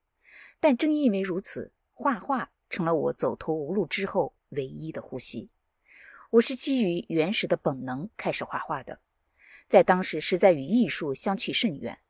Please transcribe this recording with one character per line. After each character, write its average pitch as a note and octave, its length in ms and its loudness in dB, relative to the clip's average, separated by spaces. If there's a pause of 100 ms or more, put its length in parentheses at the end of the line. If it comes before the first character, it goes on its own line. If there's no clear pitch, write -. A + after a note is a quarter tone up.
(600)
但 C#4+ 160 4
正 D#4 160 2
因 D4 220 4
为 F#3+ 80 0
如 F#3+ 180 -4
此， - 320 -8 (220)
画 B3 260 -2
画 B3 320 -4 (180)
成 - 160 -4
了 E3+ 80 2
我 C#3+ 200 0
走 A#2+ 240 -2
投 - 160 -4
无 D#3 200 -4
路 G3+ 120 0
之 F#3+ 200 -4
后 F3+ 300 -2 (140)
唯 C#3 160 -6
一 D3+ 260 -12
的 - 100 -8
呼 - 160 -12
吸。 - 320 -6 (800)
我 A3+ 100 8
是 C4 140 0
基 C4 280 2
于 F3 260 0
原 E3 220 0
始 - 160 -2
的 E3+ 100 0
本 C3+ 260 -2
能 C3 320 -8
开 - 160 -6
始 - 120 -4
画 - 160 -6
画 C#3 240 -6
的， - 160 -14 (680)
在 F#3+ 140 8
当 F3+ 220 4
时 D#3+ 160 -4
实 F3+ 180 0
在 F#3+ 140 8
与 D3 100 2
艺 F#3+ 260 2
术 C#3 280 -2
相 G3 200 -2
去 - 180 -2
甚 D#3+ 240 0
远。 A#2 220 -10 (100)